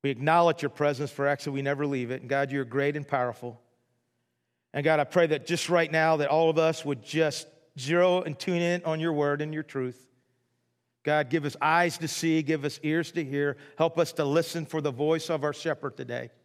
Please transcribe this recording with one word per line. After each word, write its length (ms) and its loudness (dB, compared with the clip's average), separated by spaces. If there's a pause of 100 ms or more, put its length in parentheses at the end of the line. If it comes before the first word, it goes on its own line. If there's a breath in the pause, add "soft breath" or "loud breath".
We 60 0
acknowledge 540 4
your 60 0
presence, 420 0
for 160 -2
actually 260 -2
we 80 -4
never 240 -2
leave 240 -2
it. 120 -6
And 80 -16
God, 220 0
you're 140 -2
great 300 -2
and 120 -8
powerful. 540 -4 (1120)
And 100 -4
God, 160 4
I 40 2
pray 240 2
that 180 -2
just 240 -2
right 220 2
now 260 4
that 120 0
all 200 4
of 80 2
us 260 2
would 200 -4
just 420 -2 (320)
zero 460 2
and 160 -8
tune 220 0
in 240 0
on 140 -2
your 140 -2
word 280 0
and 120 -6
your 100 -6
truth. 440 -8 (960)
God, 260 2
give 160 0
us 160 -4
eyes 360 4
to 100 -6
see, 340 0
give 220 -2
us 200 -6
ears 300 -2
to 100 -4
hear. 340 -2 (200 loud breath)
Help 200 2
us 160 2
to 120 -2
listen 400 0
for 160 -4
the 100 -2
voice 380 0
of 140 -2
our 100 -2
shepherd 440 -6
today. 320 -8 (160)